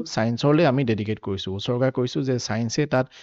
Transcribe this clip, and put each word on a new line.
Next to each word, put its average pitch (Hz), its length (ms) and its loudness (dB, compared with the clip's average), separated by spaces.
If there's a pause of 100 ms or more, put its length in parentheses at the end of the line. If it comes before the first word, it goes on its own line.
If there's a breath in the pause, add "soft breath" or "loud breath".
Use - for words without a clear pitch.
ছায়েন্সৰলৈ 139 600 2
আমি 135 200 2
ডেডিকেট 107 360 -2
কৰিছোঁ, 95 320 -6
উৎসৰ্গা 123 380 0
কৰিছোঁ, 127 320 -2
যে 131 160 0
ছায়েন্সে 117 480 -2
তাত 131 200 2 (160 loud breath)